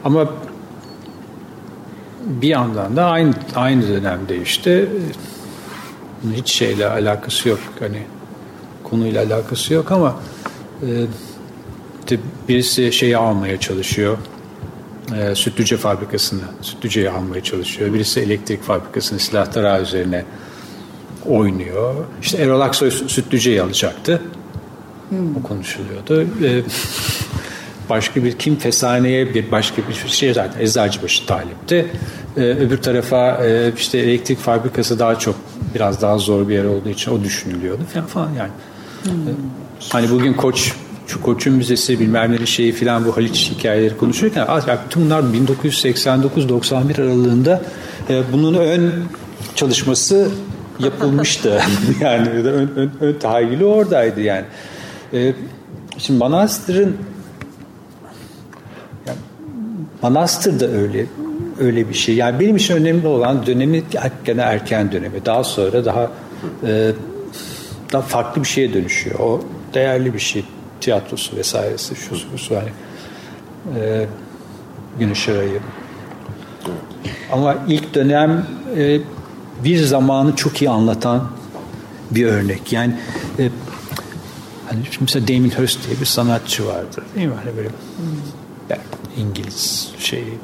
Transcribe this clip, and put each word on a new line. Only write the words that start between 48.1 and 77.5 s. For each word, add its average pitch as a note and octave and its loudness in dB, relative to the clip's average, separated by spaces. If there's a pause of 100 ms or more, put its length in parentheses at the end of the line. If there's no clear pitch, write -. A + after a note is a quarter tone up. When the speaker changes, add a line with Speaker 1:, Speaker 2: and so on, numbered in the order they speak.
Speaker 1:
bunun D#3 6
ön E3+ 4 (600)
çalışması C#3+ 4 (500)
yapılmıştı." C#3 2 (200)
<laughs> B2+ 2
Yani A#2 4
ön, C3+ 2
ön, C#3 0 (100)
ön D3 4
tahayyülü A#2+ 4
oradaydı E3+ 4
yani. G2 2 (680)
E, B2+ 2 (640)
şimdi C3+ 2
Manastır'ın, F#3 2 (2000)
yani B2+ -8 (840)
Manastır D3+ 2
da B2 2
öyle, G#2 0 (540)
öyle A#2 2
bir F2 -6
şey. A2+ 2
Yani B2 2
benim G#3 6
için F3 4
önemli D#3+ 4
olan B2+ 4
dönemi C3+ 2 (140)
hakikaten A#2 -2
erken G#2+ 2
dönemi. F#2+ -4
Daha A#2 2
sonra A2+ 2
daha, A#2 2 (560)
e, A2 4 (1000)
daha - 2
farklı A#2+ -2
bir B2+ -2
şeye C3 0
dönüşüyor. - -2
O A#2 2 (320)
değerli C3 2
bir G#2+ -4
şey. - -2 (380)
Tiyatrosu - -2
vesairesi, G#2 -2
şusu, - -8
busu, - -4
hani, G#2 -2 (1120)
e, A2 0 (920)
Güneş G#2 0
Arayı. G2+ 0 (1700)
Ama C#3 4 (120)